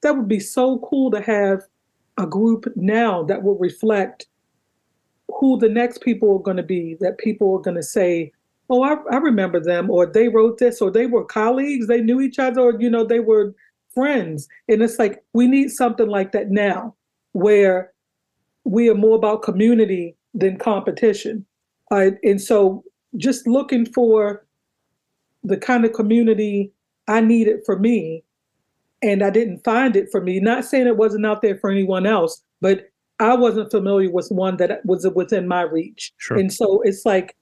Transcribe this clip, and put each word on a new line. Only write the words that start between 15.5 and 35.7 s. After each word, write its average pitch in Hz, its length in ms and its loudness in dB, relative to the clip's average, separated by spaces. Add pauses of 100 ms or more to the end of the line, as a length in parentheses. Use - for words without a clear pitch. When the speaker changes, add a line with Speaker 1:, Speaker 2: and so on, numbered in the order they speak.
Speaker 1:
something 240 380 0
like 196 240 -4
that 214 180 -4
now, 202 440 -2 (380)
where 190 600 2 (720)
we 233 260 2
are 214 40 4
more 220 220 4
about 214 260 0
community 202 760 0 (180)
than 190 240 -2
competition. 202 880 -2 (440)
Uh, 196 200 2 (120)
and 202 180 2
so 202 440 2 (320)
just 226 300 -2
looking 247 400 0
for 214 580 2 (1000)
the 190 140 -2
kind 240 280 0
of 226 80 2
community 214 800 0 (360)
I 220 120 2
needed 220 440 2
for 190 140 -2
me, 185 440 -2 (800)
and 202 200 0
I 196 80 2
didn't 196 340 0
find 240 320 2
it 196 140 0
for 202 100 -2
me. 185 200 -4
Not 233 240 0
saying 262 220 0
it 233 100 2
wasn't 214 300 0
out 214 160 -2
there 202 140 0
for 196 140 -4
anyone 190 360 -2
else, 180 360 0 (180)
but 190 280 0 (300)
I 226 160 2
wasn't 226 360 0
familiar 196 400 0
with 175 200 -4
one 190 280 -2
that 180 280 -2
was 180 280 0
within 180 340 -2
my 180 140 -2
reach. 165 560 -6